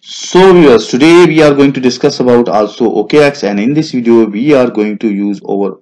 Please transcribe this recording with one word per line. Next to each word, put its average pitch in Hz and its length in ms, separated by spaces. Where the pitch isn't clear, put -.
So - 520
viewers, 139 340
today 170 380
we 156 160
are 147 120
going 139 200
to 135 60
discuss 127 400
about 120 280
also 107 420
O 104 140
K 147 140
X, 143 260
and 101 160
in 127 140
this 151 180
video 117 320
we 110 300
are 123 160
going 107 280
to 110 140
use 101 360
our 101 340